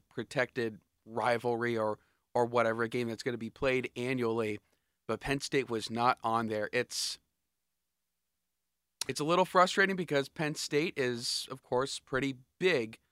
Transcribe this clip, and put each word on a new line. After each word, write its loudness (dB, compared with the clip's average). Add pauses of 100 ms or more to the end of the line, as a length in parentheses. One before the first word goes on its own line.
(140)
protected -4 (260)
rivalry 0
or, -2 (380)
or 4
whatever, 2
a -2
game -2
that's -8
gonna -2
be -8
played 0
annually, -2 (480)
but -2
Penn -2
State -2
was -4
not 2
on 0
there. -2
It's, -4 (1900)
it's -4
a 0
little 4
frustrating 4
because 0
Penn -4
State 0
is, -2
of -12
course, -2
pretty -2 (240)
big, 2 (120)